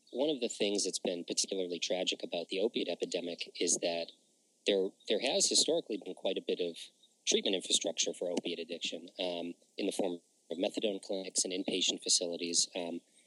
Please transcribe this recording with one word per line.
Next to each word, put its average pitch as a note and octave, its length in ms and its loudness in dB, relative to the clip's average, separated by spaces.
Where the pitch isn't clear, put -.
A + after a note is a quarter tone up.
one C3+ 160 2
of C#3+ 120 0
the A#2 100 2
things G2+ 340 2
that's F#2 140 -2
been F2 260 -2
particularly F2+ 540 0
tragic F2+ 440 0
about E2+ 280 -4
the F#2 100 0
opiate G#2+ 280 2
epidemic E2+ 720 -4
is E2+ 220 2
that E2+ 260 0
there, G2 220 4
there G2+ 120 2
has E3+ 280 2
historically C3 560 2
been F#2 100 -8
quite - 220 -2
a F2+ 100 -4
bit F#2 140 0
of E2+ 160 -2
treatment G3+ 300 2
infrastructure - 560 0
for F2+ 180 -2
opiate E2+ 280 -2
addiction, E2+ 500 -6
um, F2 360 -2
in G#2 80 -2
the F#2+ 60 0
form F2 260 0
of E2 80 -6
methadone G#2 420 0
clinics F#2+ 440 -2
and F#2+ 80 -4
inpatient F#2 500 0
facilities. E2+ 760 2
Um, E2+ 240 -4